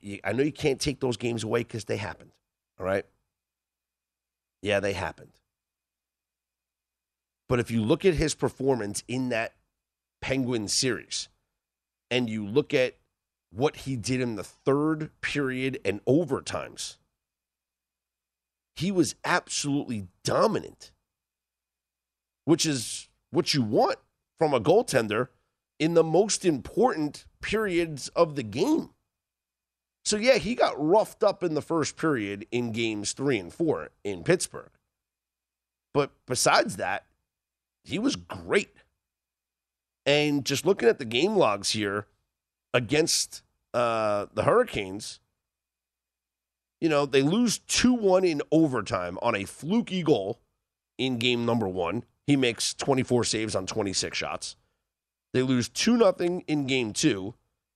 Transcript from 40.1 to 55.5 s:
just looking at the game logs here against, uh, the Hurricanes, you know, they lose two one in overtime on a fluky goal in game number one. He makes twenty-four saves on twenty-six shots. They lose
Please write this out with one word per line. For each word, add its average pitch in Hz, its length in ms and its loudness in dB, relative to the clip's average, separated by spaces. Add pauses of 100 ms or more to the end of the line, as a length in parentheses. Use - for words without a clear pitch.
just 139 200 -4
looking 165 240 4
at - 100 0
the 123 60 -8
game 156 320 0
logs 104 320 2
here 104 380 -4 (680)
against, 127 680 0 (300)
uh, 110 600 0
the 107 100 -2
Hurricanes, 110 800 -2 (1600)
you 160 80 0
know, 143 160 4
they 135 160 4
lose 202 380 2
two - 340 2
one 190 320 4
in 156 160 0 (100)
overtime 110 720 2
on 117 140 2
a 98 100 -2
fluky 185 580 -4
goal 113 380 0 (560)
in 127 200 0
game 120 280 2
number 117 220 2
one. 92 360 -4 (220)
He 143 100 4
makes 123 380 0
twenty-four 123 500 2
saves 110 320 -2
on 95 100 -2
twenty-six 98 520 -4
shots. - 400 -8 (760)
They 127 80 4
lose 127 280 2